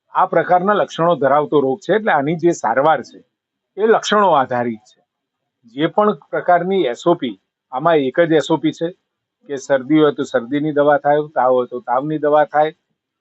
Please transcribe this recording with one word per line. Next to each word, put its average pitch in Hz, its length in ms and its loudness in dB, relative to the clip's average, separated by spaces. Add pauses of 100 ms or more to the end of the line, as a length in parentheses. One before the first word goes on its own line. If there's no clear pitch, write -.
(100)
આ 170 160 0
પ્રકારના 180 460 2
લક્ષણો 170 440 0
ધરાવતો 147 440 2
રોગ 135 180 -2
છે. - 160 -2
એટલે 214 180 0
આની 151 240 0
જે 170 160 0
સારવાર 147 500 0
છે - 160 -20 (580)
એ 202 100 -2
લક્ષણો 208 440 2
આધારિત 123 500 0
છે. - 220 -20 (600)
જે 123 220 -4
પણ 208 260 0
પ્રકારની 175 720 -2
એસ 120 220 -4
ઓ 170 80 4
પી, 127 260 -6 (320)
આમાં 156 240 0
એક 135 240 0
જ 170 120 2
એસ 151 180 0
ઓ 165 60 2
પી 151 160 -4
છે 170 180 -8 (560)
કે 143 100 -8
શરદી 135 440 0
હોય 147 120 4
તો 139 100 -8
શરદીની 135 500 -4
દવા 143 260 2
થાય, 147 180 0 (180)
તાવ 127 180 0
હોય 123 140 0
તો 123 140 -12
તાવની 139 380 -4
દવા 147 260 2
થાય, 151 320 -2 (440)